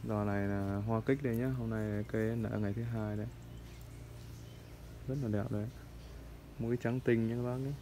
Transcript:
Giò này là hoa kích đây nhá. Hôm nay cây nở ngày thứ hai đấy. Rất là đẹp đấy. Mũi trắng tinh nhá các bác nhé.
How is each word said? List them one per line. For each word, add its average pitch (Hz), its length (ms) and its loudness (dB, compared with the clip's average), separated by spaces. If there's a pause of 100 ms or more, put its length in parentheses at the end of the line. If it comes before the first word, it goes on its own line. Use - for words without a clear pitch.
Giò 104 160 4
này 101 240 4
là 98 400 2
hoa 113 140 4
kích 135 220 2
đây 117 120 2
nhá. 123 120 2
Hôm 123 220 0
nay 107 420 0
cây 110 240 4
nở 110 140 0 (120)
ngày 101 120 2
thứ 117 100 0
hai 107 340 0
đấy. 107 100 -2 (1800)
Rất 131 140 0
là 123 60 2
đẹp 104 240 2
đấy. 107 160 0 (920)
Mũi 117 180 2
trắng 120 220 2
tinh 113 280 6
nhá 117 80 2
các 120 160 0
bác 127 60 -2
nhé. 135 140 -2 (100)